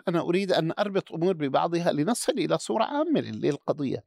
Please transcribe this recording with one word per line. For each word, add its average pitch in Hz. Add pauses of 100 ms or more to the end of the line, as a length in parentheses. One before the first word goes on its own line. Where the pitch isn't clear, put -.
أنا 170
أريد 185
أن 165
أربط 196
أمور 185
ببعضها 165
لنصل 170
إلى 160
صورة 220
عامة 294
لل-، 110
للقضية. 143